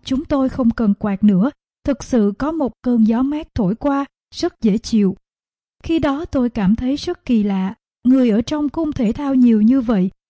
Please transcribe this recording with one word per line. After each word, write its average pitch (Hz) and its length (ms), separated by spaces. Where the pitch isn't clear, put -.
"Chúng 269 200
tôi 269 240
không 254 220
cần 220 240
quạt 202 300
nữa, 208 260
thực 277 200
sự 208 340
có 294 140
một 294 200
cơn 240 240
gió 226 160
mát 294 320
thổi 202 200
qua, 277 300
rất - 280
dễ 220 160
chịu." 202 380
Khi 330 160
đó 294 260
tôi 247 260
cảm 208 260
thấy 254 200
rất - 280
kỳ 226 180
lạ, 196 320
người 254 260
ở 214 120
trong 302 260
cung 311 240
thể 233 200
thao 277 220
nhiều 240 280
như 254 180
vậy, 208 300